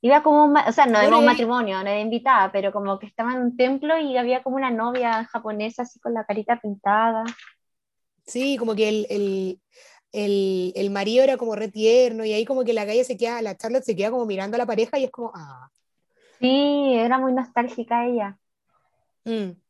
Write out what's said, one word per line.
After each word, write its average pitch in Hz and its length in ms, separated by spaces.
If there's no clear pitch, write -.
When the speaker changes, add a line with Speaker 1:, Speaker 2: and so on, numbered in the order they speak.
Speaker 1:
Iba 285 200
como 302 220
un 285 80
ma-, 294 160
o 226 40
sea, 285 140
no 220 140
Speaker 2:
Bueno, 208 80
Speaker 1:
era 226 100
un 233 60
Speaker 2:
y 240 40
ahí 240 80
Speaker 1:
matrimonio, 233 460
no 202 80
era 208 100
invitada, 226 520
pero 196 200
como 196 260
que 214 80
estaba 226 260
en 254 80
un 247 160
templo 277 420
y 277 180
había 247 260
como 262 140
una 262 140
novia 233 540
japonesa 220 580
así - 180
con 233 140
la 220 100
carita 220 360
pintada. 214 640
Speaker 2:
Sí, 269 300
como 226 180
que 214 140
el, 214 220
el, 190 500
el, 196 640
el 196 140
marido 208 340
era 269 120
como 226 200
re 214 120
tierno 220 560
y 214 80
ahí 220 120
como 262 200
que 233 80
la 214 120
galla 226 200
se 240 120
queda, 233 260
la 202 140
Charlotte 247 280
se 214 120
queda 202 140
como 240 160
mirando 202 300
a - 20
la 240 80
pareja 233 320
y 262 60
es 254 60
como, 226 240
ah. 135 360
Speaker 1:
Sí, 277 540
era 240 240
muy 262 140
nostálgica 240 760
ella. 214 320
Speaker 2:
Mm. 208 320